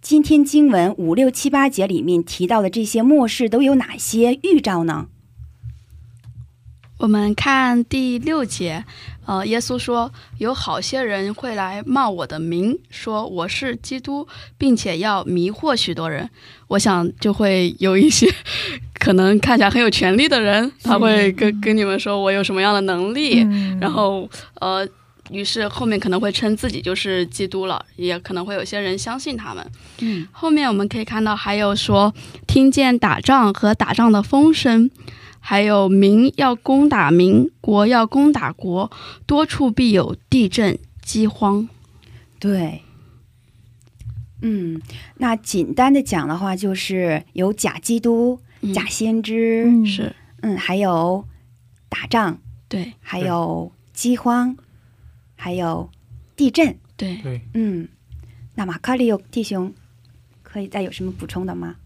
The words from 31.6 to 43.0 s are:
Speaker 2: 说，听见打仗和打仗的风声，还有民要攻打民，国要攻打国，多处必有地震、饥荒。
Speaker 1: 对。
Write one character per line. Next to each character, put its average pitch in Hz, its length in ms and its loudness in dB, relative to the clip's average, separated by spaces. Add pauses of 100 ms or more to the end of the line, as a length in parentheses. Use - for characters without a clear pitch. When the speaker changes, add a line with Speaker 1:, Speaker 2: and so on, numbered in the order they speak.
Speaker 2:
说， 208 380 4 (320)
听 269 240 6
见 254 300 4
打 - 200 0
仗 254 320 4
和 208 220 2
打 - 180 -2
仗 233 200 4
的 202 100 4
风 294 320 4
声， 240 380 4 (480)
还 202 220 0
有 202 280 4
民 202 480 6
要 262 180 0
攻 269 320 2
打 196 240 2
民， 190 480 4
国 208 280 2
要 233 180 2
攻 277 260 4
打 247 200 -2
国， 190 400 -6 (340)
多 294 200 2
处 269 260 -2
必 240 200 2
有 180 240 2 (140)
地 247 180 4
震、 202 300 0 (240)
饥 220 260 -2
荒。 208 400 0 (720)
Speaker 1:
对。 175 420 -2 (1600)